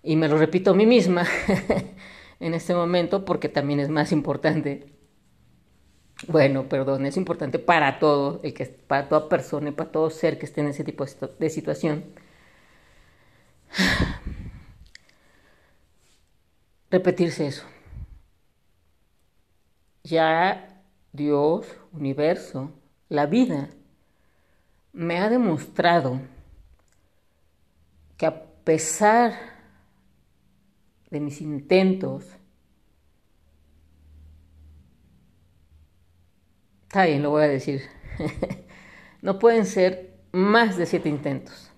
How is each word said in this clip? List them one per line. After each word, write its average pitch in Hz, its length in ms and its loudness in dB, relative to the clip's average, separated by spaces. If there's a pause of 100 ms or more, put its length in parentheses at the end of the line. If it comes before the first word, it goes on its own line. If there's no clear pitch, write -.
y 156 140 0
me 160 120 2
lo 151 100 4
repito 180 320 4
a 185 40 6
mí 208 120 6
misma 180 400 4 (560)
<laughs> - 580 -20
en 165 140 -4
este 165 200 -2
momento, 175 500 0
porque 180 240 -2
también 143 320 -2
es 143 80 -2
más 156 240 0
importante. 143 720 -2 (1400)
Bueno, 139 400 2
perdón, 135 380 -2
es 139 100 -4
importante 170 420 -4
para 151 400 2
todo, 143 440 2
el 147 120 -8
que, 123 120 -8
para - 420 -4
toda 151 200 2
persona 147 420 -2
y - 20 -14
para 156 180 -8
todo 160 200 0
ser - 280 -2
que 147 80 -10
esté - 140 -8
en 147 80 0
ese 143 160 -8
tipo 147 200 -8
de 135 60 -10
situ-, - 280 -12
de 156 120 -2
situación. 156 540 -4 (1700)
<sighs> - 3250 -10
Repetirse 180 560 0
eso. - 180 -10 (2500)
Ya 160 800 0 (300)
Dios, 147 540 0 (260)
universo, 147 800 -4 (380)
la 147 180 0
vida, 160 440 0 (1200)
me 170 260 -4
ha 208 100 0
demostrado 170 920 2 (2000)
que 165 100 -2
a 160 180 -4 (200)
pesar 214 720 2 (1800)
de 147 100 -8
mis 143 200 -8
intentos, 151 840 0 (4000)
está 190 240 2
bien, 147 160 2
lo 147 80 0
voy 151 140 4
a 151 40 4
decir, 135 340 -2 (360)
<laughs> - 440 -8 (600)
no 190 160 -2
pueden 226 280 6
ser 185 520 0 (140)
más 202 440 4
de 170 100 -2
siete 170 220 -2
intentos. 143 680 -8